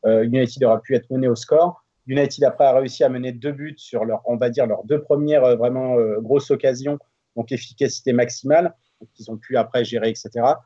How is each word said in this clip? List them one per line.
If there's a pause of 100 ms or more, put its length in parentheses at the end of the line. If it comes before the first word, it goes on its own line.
euh,
United
aurait
pu
être
mené
au
score. (220)
United
après
a
réussi
à
mener
deux
buts
sur
leur,
on
va
dire,
leurs
deux
premières,
euh,
vraiment,
euh,
grosses
occasions, (360)
donc
efficacité
maximale, (260)
donc
ils
ont
pu
après
gérer,
et
cetera.